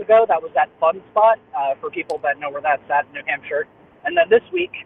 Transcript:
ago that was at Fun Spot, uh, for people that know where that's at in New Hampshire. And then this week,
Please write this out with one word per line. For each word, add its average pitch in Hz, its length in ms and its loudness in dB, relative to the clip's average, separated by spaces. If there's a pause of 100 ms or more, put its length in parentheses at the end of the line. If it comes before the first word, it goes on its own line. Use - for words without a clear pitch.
ago 220 280 4
that 170 120 2
was 160 160 -12
at 156 220 0
Fun 170 320 0
Spot, 220 300 4 (180)
uh, 139 220 -2
for 156 100 -8
people 156 320 -8
that 139 160 -2
know 147 120 -8
where 143 120 -10
that's 143 260 -2
at 143 180 -2
in 143 80 -20
New 143 120 -14
Hampshire. 147 400 -6 (360)
And - 140 -6
then 330 140 2
this 233 100 6 (100)
week, - 200 -4 (160)